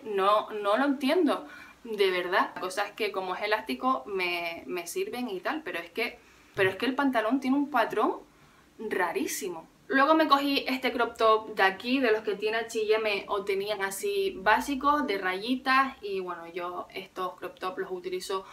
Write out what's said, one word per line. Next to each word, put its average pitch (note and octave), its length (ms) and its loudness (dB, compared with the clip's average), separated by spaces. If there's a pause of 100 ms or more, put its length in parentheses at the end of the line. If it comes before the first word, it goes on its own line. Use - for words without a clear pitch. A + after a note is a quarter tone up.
no, G#3 480 2
no G#3 260 2
lo C4+ 80 2
entiendo, C#4 600 2 (380)
de G3+ 260 2
verdad. F3+ 440 0
La - 80 -8
cosa G3+ 240 -2
es - 60 -14
que G#3 200 -4
como F#3 220 -4
es F#3 80 -6
elástico B3 640 0
me, F3 600 -4
me F3 200 -6
sirven A3 420 -4
y F#3 120 -6
tal, D4 220 -4
pero F3 160 -8
es E3 120 -10
que, - 280 -4 (360)
pero F#3+ 160 4
es F#3+ 60 -4
que A#3+ 100 -2
el C4 80 0
pantalón C4 460 2
tiene C4 180 2
un C#4+ 120 0
patrón A3+ 500 2 (580)
rarísimo. F#3+ 920 -4 (200)
Luego C#4 280 6
me D#4+ 100 6
cogí C#4 400 2
este B3+ 260 0
crop A#3 240 0
top A3 380 4
de G3+ 80 2
aquí, A#3+ 380 2
de A#3+ 100 4
los A3 120 2
que G#3+ 120 -2
tiene G#3+ 220 -2
H A3+ 200 -4
y G#3+ 160 2
M G#3+ 360 0
o G3 160 -2
tenían G3+ 380 -2
así G3 540 -2
básicos, B3+ 720 2
de G3+ 100 0
rayitas. B3+ 840 0
Y G3+ 160 -4
bueno, F3 300 -8
yo F3 440 -8
estos F#3 440 -8
crop F3 200 -12
top F#3 220 -6
los F#3+ 140 -6
utilizo F#3 600 -6